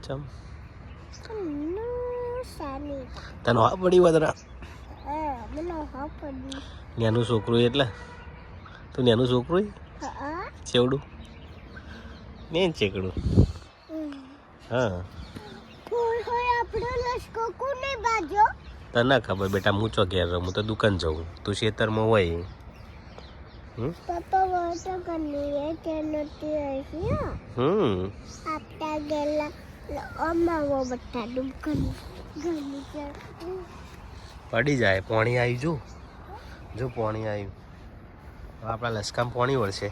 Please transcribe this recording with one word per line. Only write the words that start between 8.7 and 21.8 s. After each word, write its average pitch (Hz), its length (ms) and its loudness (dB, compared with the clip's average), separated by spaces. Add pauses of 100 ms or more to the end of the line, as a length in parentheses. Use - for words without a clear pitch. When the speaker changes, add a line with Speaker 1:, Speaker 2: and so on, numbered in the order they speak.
Speaker 1:
તું 131 100 4
નેનું 120 220 8
છોકરું 135 360 4
છે? 208 60 -4 (360)
Speaker 2:
અ, - 0 -
અ. 302 380 -6 (220)
Speaker 1:
ચેવડું? 127 360 4 (1500)
ને 170 200 4
ચેકડું. 95 400 0 (760)
Speaker 2:
હમ. 311 220 -4 (580)
Speaker 1:
હા. 107 340 2 (840)
Speaker 2:
કોઈ 466 320 2
હોય 480 400 2
આપણો 480 540 0
લશ્કો 453 420 -4
કોને 523 440 -2
બાજો? 415 440 4 (480)
Speaker 1:
તને 117 100 6
ના 131 160 6
ખબર 101 280 0
બેટા, 98 240 4
હું 104 180 2
ચો 104 160 4
ઘેર 87 220 2
રહું, 87 160 0
હું 90 100 -2
તો 104 80 0
દુકાન 104 360 4
જાઉં, 82 280 0 (180)
તું 101 120 0
ખેતરમાં 110 500 2